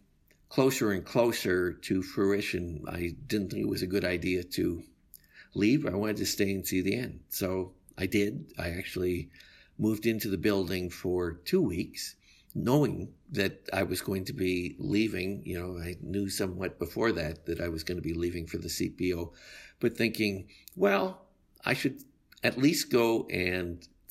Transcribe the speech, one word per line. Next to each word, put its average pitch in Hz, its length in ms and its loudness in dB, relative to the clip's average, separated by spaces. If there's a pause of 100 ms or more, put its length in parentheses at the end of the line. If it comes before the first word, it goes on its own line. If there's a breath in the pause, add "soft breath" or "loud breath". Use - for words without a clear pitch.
(480)
closer 131 440 4
and 90 120 -2
closer 95 680 2
to 92 280 0
fruition, 92 840 0
I 85 300 -4 (100)
didn't 101 240 0
think 107 120 -2
it 107 60 2
was 98 140 0
a 92 60 -2
good 92 160 2
idea 90 400 0
to 87 400 0 (720 loud breath)
leave. 117 300 4
I 90 120 -2
wanted 104 220 0
to 101 80 0
stay 98 260 0
and 95 120 -2
see 95 160 0
the 98 140 2
end. 123 260 -6 (100)
So 92 420 -2 (260)
I 92 80 -2
did. 104 500 0
I 87 140 -4
actually 90 600 -2 (480 loud breath)
moved 107 280 2
into 110 220 0
the 95 100 0
building 92 520 2
for 87 420 0 (120)
two 185 180 4
weeks, - 520 -2 (400 soft breath)
knowing 107 580 2 (200)
that - 400 -2
I 95 100 2
was 90 180 -2
going 95 260 -2
to - 60 -8
be 92 460 0
leaving. 98 640 0
You 90 140 -4
know, 90 200 -6
I 85 240 -6
knew 98 260 -2
somewhat 92 500 -4
before 113 340 0
that, 80 340 -4
that 85 140 -2
I 87 80 -2
was 82 140 -4
gonna 87 180 -4
be 80 140 -2
leaving 87 320 -2
for - 120 -6
the 82 100 -8
C - 220 -2
P 90 220 -2
O, 85 200 -4 (480 loud breath)
but 117 160 0
thinking, 104 540 0 (260 loud breath)
"Well, 190 500 2 (380)
I 123 100 2
should - 300 -4 (400)
at 120 140 2
least 143 320 4
go 113 360 4
and 90 580 -2 (260)